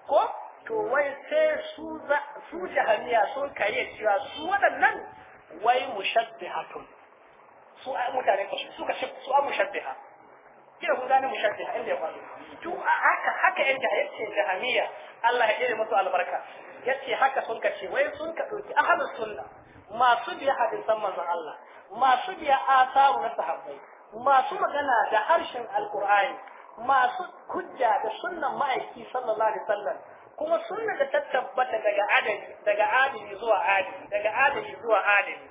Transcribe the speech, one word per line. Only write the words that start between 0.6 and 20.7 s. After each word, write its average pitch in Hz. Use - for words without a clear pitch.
wai 269
sai 302
su 311
za-, 285
su -
jahamiya 240
sun 277
kare 226
cewa 214
su 294
waɗannan 370
wai 240
mushabbihatun. -
Su 262
ai 254
mutane 240
ko -
su, -
suka -
shi, -
su -
ai 277
mushabbiha. -
Kina 330
kun -
gane 269
mushabbiha -
inda 226
ya 175
faru. -
To 339
a -
haka, 302
haka 359
yan 269
jaha-, 220
yace -
jahamiya, 208
Allah 240
ya 208
kare 247
musu 220
albarka. 180
Yace -
haka 262
sun 226
kace, 196
wai 262
sun 311
ka -
ɗauki 214
ahlus 294
sunna, 214
masu 240
biya 269
hadisan 220